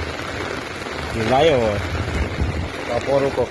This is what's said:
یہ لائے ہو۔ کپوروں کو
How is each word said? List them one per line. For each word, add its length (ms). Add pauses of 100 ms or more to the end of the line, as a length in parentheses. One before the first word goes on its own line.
(1160)
یہ 140
لائے 240
ہو۔ 220 (1120)
کپوروں 480
کو 160